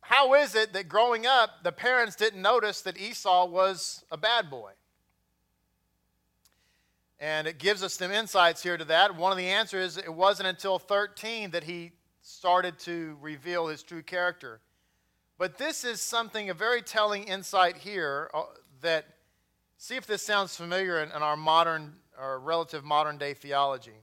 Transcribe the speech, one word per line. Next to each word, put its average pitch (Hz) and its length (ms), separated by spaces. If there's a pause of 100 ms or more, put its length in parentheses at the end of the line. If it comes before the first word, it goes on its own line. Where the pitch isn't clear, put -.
how 262 320
is 277 220
it 214 180
that 190 160
growing 226 380
up, 247 340
the 175 120
parents 240 420
didn't 208 260
notice 214 400
that 190 160
Esau 190 480
was 185 640
a 156 80
bad 214 320
boy? 113 220 (2500)
And 156 280
it 160 120
gives 190 240
us 196 120
some 180 160
insights 190 520
here 175 140
to 160 80
that. 175 300
One 175 160
of 185 60
the 180 120
answers 190 480
is 190 60
it 170 100
wasn't 190 340
until 185 320
thirteen 208 720
that 165 140
he 170 260 (300)
started 180 580
to 165 420
reveal 156 460
his 151 160
true 170 180
character. 175 600 (760)
But 180 200
this 302 260
is 233 180
something, 220 480
a 185 40
very 226 280
telling 208 440
insight 185 520
here, 156 560
uh, 156 100 (380)
that, 160 240 (720)
see - 180
if 262 100
this 208 160
sounds 202 340
familiar 175 460
in, 151 100
in 147 100
our 151 160
modern, 160 560 (260)
or 135 200
relative 160 440
modern 151 340
day 143 160
theology. 135 680